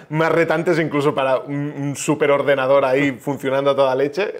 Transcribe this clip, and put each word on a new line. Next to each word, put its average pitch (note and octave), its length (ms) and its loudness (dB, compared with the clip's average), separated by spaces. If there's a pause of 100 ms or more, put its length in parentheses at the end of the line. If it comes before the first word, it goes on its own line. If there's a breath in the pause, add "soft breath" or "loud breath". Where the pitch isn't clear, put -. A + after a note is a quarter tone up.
más D#3+ 240 0
retantes D#3+ 480 0
incluso D3 340 0
para C3 260 0
un, C#3+ 380 -6
un C#3 200 -6
superordenador C#3 880 2
ahí C#3 260 2
<laughs> A#2+ 80 -10
funcionando C#3 520 -2
a C#3 40 -2
toda C3+ 180 2
leche, C#3+ 460 -2